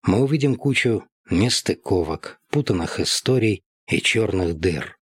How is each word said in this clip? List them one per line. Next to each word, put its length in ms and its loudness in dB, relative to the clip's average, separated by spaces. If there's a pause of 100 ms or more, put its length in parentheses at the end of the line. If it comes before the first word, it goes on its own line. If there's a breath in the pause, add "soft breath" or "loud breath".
мы 220 4
увидим 320 0
кучу 500 0 (240)
нестыковок, 1080 -2 (100)
путанных 480 -2
историй 640 0 (240)
и 140 -2
черных 580 0
дыр. 480 -4